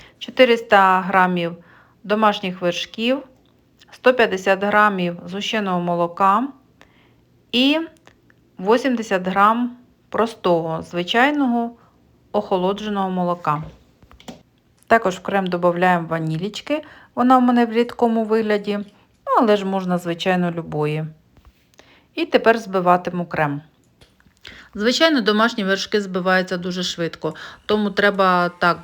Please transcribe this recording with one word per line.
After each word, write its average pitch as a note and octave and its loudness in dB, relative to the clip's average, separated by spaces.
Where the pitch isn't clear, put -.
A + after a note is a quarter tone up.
чотириста G3+ 4
грамів F3+ 0
домашніх G#3 -2
вершків, A3 -4
сто - 2
п'ятдесят F#3+ 0
грамів G3+ 2
згущеного G3 -4
молока F3 0
і C#4 2
вісімдесят A3 0
грам A3 2
простого, E3+ -2
звичайного, A#3 0
охолодженого G3+ -2
молока. F3 -4
Також G3+ 2
в - -16
крем F#3+ -4
додаємо F3 0
ванілічки, E3 -6
вона B3+ 4
в B3+ 4
мене A#3+ 4
в A3 -2
рідкому A3+ 0
вигляді, G#3 -2
ну, C5+ 0
але G#3+ 4
ж G3 -2
можна, F#3 -2
звичайно, F3 -2
любої. D#3 -4
І E4 -2
тепер A#3 4
збиватиму F3+ 0
крем. D3 -4
Звичайно, B3+ 2
домашні G#3+ 0
вершки F#3+ -2
збиваються F#3 -2
дуже F3+ -6
швидко, D#3+ -6
тому G#3 0
треба F#3+ 2
так F3 0